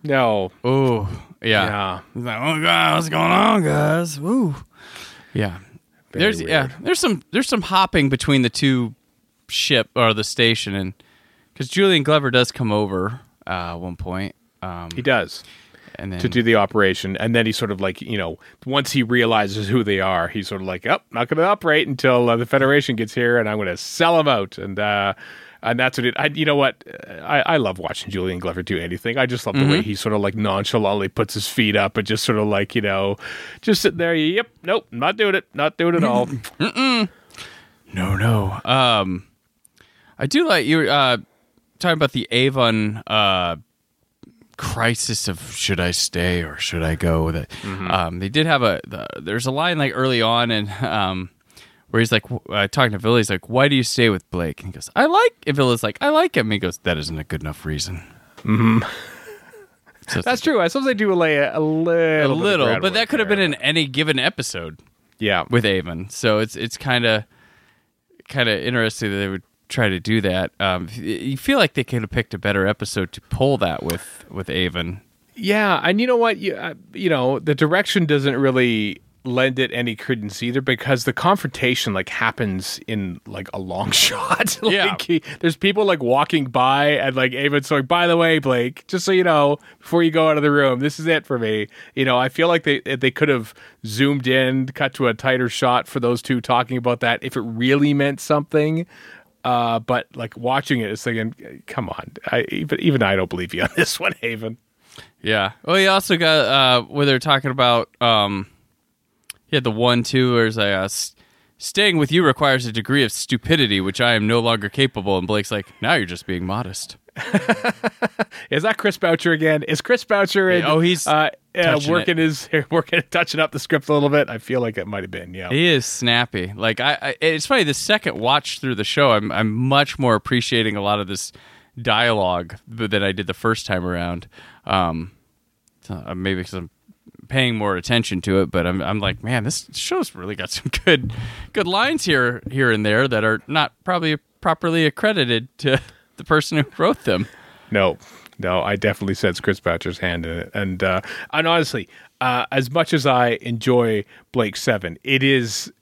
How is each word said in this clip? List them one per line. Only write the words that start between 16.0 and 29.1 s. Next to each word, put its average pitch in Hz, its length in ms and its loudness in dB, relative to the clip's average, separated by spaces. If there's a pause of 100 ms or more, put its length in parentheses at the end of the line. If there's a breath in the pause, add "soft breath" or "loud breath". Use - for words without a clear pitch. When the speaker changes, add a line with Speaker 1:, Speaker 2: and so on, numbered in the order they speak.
Speaker 2:
then 90 80 -6
Speaker 1:
To 120 80 0
do 113 140 2
the 113 140 4
operation, 98 640 2
and 117 180 0
then 113 100 2
he 110 60 0
sort 104 180 -4
of, 98 100 -6
like, 95 220 -4
you 107 160 -6
know, 85 200 -6 (280 loud breath)
once 135 260 0
he 131 120 2
realizes 110 640 2
who 117 160 2
they 98 160 0
are, 92 260 0
he's 98 220 -8
sort 98 120 -8
of 95 60 -8
like, 92 200 -8
"Oh, 156 120 2 (140)
not 117 160 -2
gonna 156 140 0
operate 170 440 2
until, 127 420 2
uh, 117 80 4
the 117 100 -2
Federation 135 500 2
gets 110 180 -6
here, 120 240 2
and 107 100 0
I'm 107 100 -2
gonna 90 180 -4
sell 170 420 0
'em 151 80 2
out." 107 320 0
And, 95 220 -8
uh, 104 340 0 (480 loud breath)
and 120 160 -2
that's 127 180 0
what 123 100 -2
it, 120 120 0
I, 143 160 0
you 151 100 -2
know 147 120 2
what? 139 260 0 (400)
I, 147 240 0
I 165 120 2
love 95 200 0
watching 82 320 -8
Julian 92 300 -4
Glover 90 200 -4
do 92 160 -2
anything. 90 420 -4